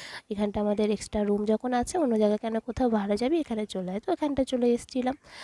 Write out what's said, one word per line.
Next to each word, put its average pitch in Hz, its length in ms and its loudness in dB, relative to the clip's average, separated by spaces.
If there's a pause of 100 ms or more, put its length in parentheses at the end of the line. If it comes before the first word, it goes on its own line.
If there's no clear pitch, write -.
(280)
এখানটা 208 320 -2
আমাদের 208 300 2
এক্সট্রা 208 320 -2
রুম 208 220 0
যখন 220 280 0
আছে, 247 240 -2
অন্য 247 220 2
জায়গায় 214 180 4
কেন 226 220 -4
কোথাও 247 300 0
ভাড়া 208 260 2
যাবি, 254 240 0
এখানে 220 260 -4
চলে 185 260 -6
আয়।" 196 80 -2
তো - 120 -4
এখানটা 285 320 0
চলে 240 300 2
এসেছিলাম। 254 420 -2 (280)